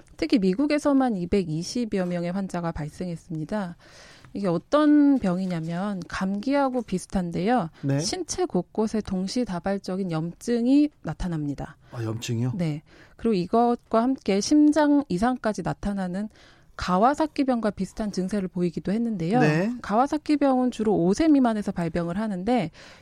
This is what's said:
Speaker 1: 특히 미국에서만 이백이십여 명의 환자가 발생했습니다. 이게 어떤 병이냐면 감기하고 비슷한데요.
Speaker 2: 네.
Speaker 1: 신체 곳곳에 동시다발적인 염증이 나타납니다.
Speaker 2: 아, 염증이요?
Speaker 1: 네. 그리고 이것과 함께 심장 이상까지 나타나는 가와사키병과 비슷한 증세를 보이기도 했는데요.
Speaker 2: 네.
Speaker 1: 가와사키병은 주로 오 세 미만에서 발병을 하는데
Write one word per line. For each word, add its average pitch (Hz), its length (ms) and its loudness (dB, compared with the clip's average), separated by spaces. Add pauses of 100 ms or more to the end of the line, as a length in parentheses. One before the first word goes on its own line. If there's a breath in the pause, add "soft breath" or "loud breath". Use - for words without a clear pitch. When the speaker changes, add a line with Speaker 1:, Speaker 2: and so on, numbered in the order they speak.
(180)
Speaker 1:
특히 320 200 2
미국에서만 262 800 2
이백이십여 180 880 -2
명의 175 260 -4
환자가 180 400 -4
발생했습니다. 170 1040 -8 (600 loud breath)
이게 202 140 -2
어떤 285 680 4
병이냐면 180 920 -2
감기하고 247 720 -2
비슷한데요. 180 880 -2 (140 loud breath)
Speaker 2:
네. 139 160 0
Speaker 1:
신체 359 440 -4
곳곳에 214 560 -2
동시다발적인 196 1120 -4
염증이 233 760 2 (140)
나타납니다. 156 760 -6 (160)
Speaker 2:
아, 123 100 -8
염증이요? 117 520 -2
Speaker 1:
네. 160 280 -4 (320 soft breath)
그리고 226 180 0
이것과 226 680 0
함께 233 380 0
심장 302 640 4
이상까지 220 540 -2
나타나는 190 640 -4 (500 soft breath)
가와사키병과 247 920 2
비슷한 196 400 -6
증세를 185 380 -2
보이기도 175 420 -2
했는데요. 220 480 0
Speaker 2:
네. 180 420 2
Speaker 1:
가와사키병은 262 920 0
주로 214 220 0
오 170 200 4
세 320 160 2
미만에서 226 420 4
발병을 170 480 -4
하는데 208 520 -2 (300 loud breath)